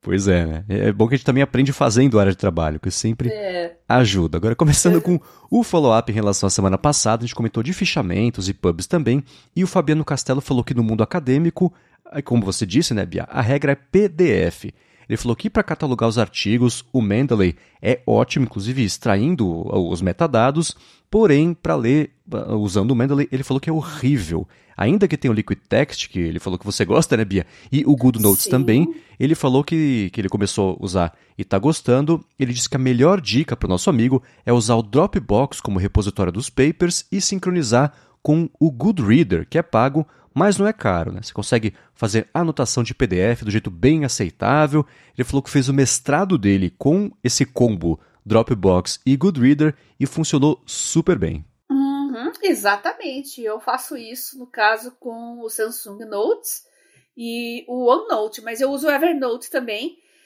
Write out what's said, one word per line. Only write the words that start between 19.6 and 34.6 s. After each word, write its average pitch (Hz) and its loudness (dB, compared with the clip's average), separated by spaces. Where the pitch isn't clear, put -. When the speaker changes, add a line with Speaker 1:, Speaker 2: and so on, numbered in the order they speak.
Speaker 1:
os 87 0
metadados, 135 0
porém, 170 4
pra 160 -4
ler, 139 2
uh, - -6
usando 104 0
o 131 4
Mendeley, 139 2
ele 131 -4
falou 135 -2
que - -6
é - -2
horrível. 120 -2
Ainda 180 2
que 147 -2
tenha 127 0
o 110 2
Liquid 104 -2
Text, - -2
que - -6
ele 85 -2
falou 90 -6
que - -14
você 101 -2
gosta, 123 2
né, 107 0
Bia? 95 -2
E 143 0
o 147 6
GoodNotes 110 2
Speaker 2:
Sim. - -4
Speaker 1:
também, 135 2
ele 143 0
falou 139 0
que, 135 -2
que 113 -8
ele 95 -4
começou 98 -2
a - -10
usar 87 -2
e 101 -8
tá - -2
gostando. 147 0
Ele 123 -2
disse 120 -4
que - -4
a - 0
melhor 131 4
dica 123 -2
pro - -4
nosso 92 0
amigo 127 2
é 120 2
usar 117 2